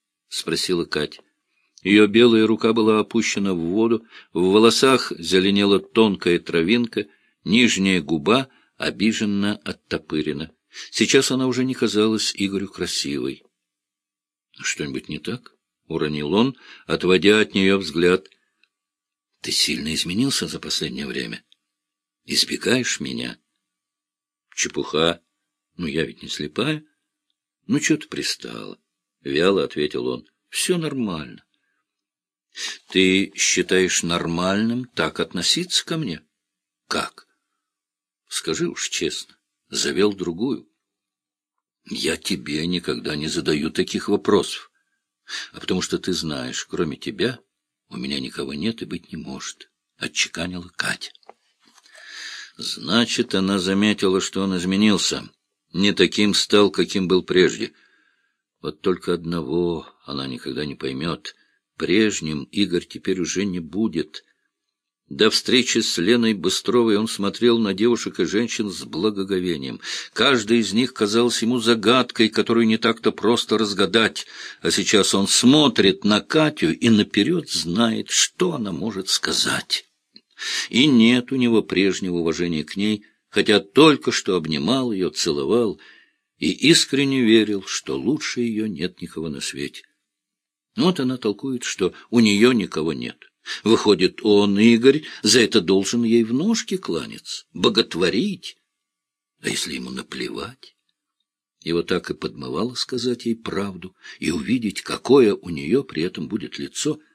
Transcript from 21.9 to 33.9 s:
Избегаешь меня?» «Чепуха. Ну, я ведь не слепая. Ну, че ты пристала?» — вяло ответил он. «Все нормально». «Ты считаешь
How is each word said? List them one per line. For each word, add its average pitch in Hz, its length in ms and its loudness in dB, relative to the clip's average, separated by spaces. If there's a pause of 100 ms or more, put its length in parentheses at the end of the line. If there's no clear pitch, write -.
Избегаешь - 760 -2
меня?» 62 380 -8 (1160)
«Чепуха. 78 640 -2 (560)
Ну, 85 100 -6
я 73 200 -2
ведь - 160 -14
не - 80 -14
слепая. 143 520 -6 (840)
Ну, 135 120 0
че 151 180 0
ты - 100 -18
пристала?» — 55 680 -10 (420)
вяло 80 420 2
ответил 69 460 -4
он. 62 180 -8 (220)
«Все - 300 -2
нормально». 104 640 -6 (1400)
«Ты 95 480 2
считаешь 90 640 0